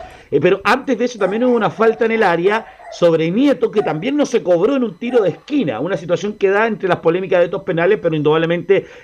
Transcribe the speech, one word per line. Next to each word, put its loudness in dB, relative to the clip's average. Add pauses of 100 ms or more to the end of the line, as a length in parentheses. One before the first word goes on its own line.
(320)
Eh, 2
pero 2
antes 0
de -2
eso -6
también 0
hubo 2
una 0
falta 0
en 0
el 2
área 0 (240)
sobre 2
Nieto, 2
que -2
también -2
no 2
se 0
cobró 2
en 0
un -6
tiro 0
de 2
esquina, -4
una -4
situación -4
que 0
da 2
entre -4
las -2
polémicas 0
de 4
estos -8
penales, 0
pero -2
indudablemente 0 (180)